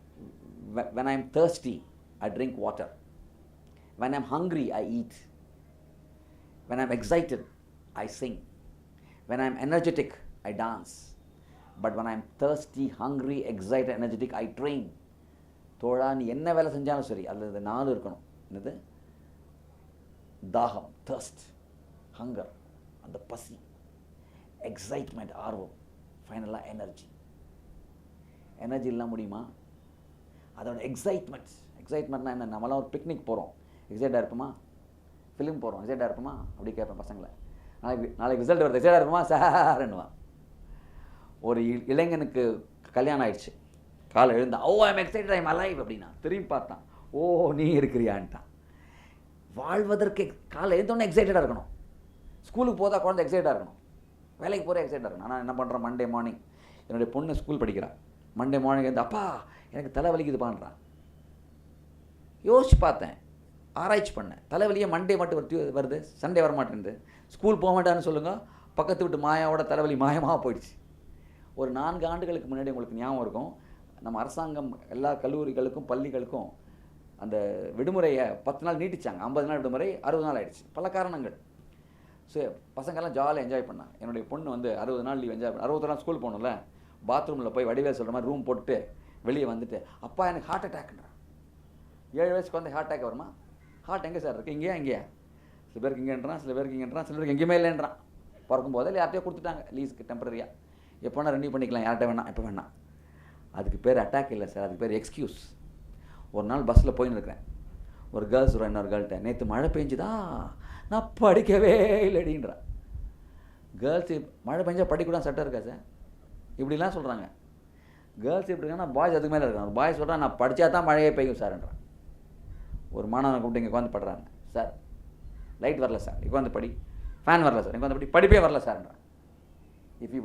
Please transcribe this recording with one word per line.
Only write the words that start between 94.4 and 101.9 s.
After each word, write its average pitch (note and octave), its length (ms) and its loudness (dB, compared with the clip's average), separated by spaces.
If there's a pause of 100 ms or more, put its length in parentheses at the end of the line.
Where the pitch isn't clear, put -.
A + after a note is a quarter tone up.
இங்கேயா, D#3 220 -4
இங்கேயா? C3 280 -4 (720)
சில A#2+ 160 -4
பேருக்கு B2+ 120 -6
இங்கேன்றான், C3+ 340 -6
சில C#3 180 -8
பேருக்கு C3 320 -4
இங்கேன்றான், C#3+ 180 -6
சில D3+ 160 -8
பேருக்கு D3 260 2
எங்கேயுமே F3 120 6
இல்லைன்றான். D#3+ 340 2 (560)
பிறக்கும் C3 240 2
போதே D#3 280 0
யார்கிட்டயோ F3 220 0
கொடுத்துட்டாங்க C#3 420 -8 (120)
லீஸுக்கு C3+ 320 -6
டெம்பரரியா, A#2+ 400 -6 (540)
எப்போ C3 220 -2
வேணா - 20 2
ரெனியூ C#3 260 0
பண்ணிக்கலாம், A#2+ 320 0
யார்கிட்ட A#2 280 2